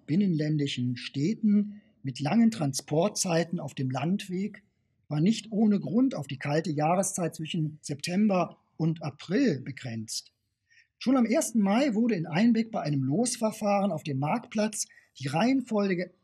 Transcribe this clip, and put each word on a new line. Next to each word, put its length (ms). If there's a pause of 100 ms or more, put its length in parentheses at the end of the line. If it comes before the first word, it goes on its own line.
binnenländischen 880
Städten 880 (220)
mit 160
langen 300
Transportzeiten 1080
auf 140
dem 160
Landweg 720 (460)
war 120
nicht 320
ohne 280
Grund 340
auf 120
die 120
kalte 320
Jahreszeit 640
zwischen 480
September 760 (180)
und 260
April 580
begrenzt. 720 (680)
Schon 180
am 100
ersten 340
Mai 340
wurde 200
in 120
Einbeck 440
bei 100
einem 220
Losverfahren 880
auf 120
dem 140
Marktplatz 680 (320)
die 80
Reihenfolge 960